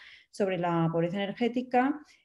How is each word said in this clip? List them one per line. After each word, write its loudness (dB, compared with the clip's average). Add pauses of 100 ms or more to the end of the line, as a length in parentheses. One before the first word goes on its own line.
(320)
sobre -2
la 2
pobreza 0
energética, 0 (240)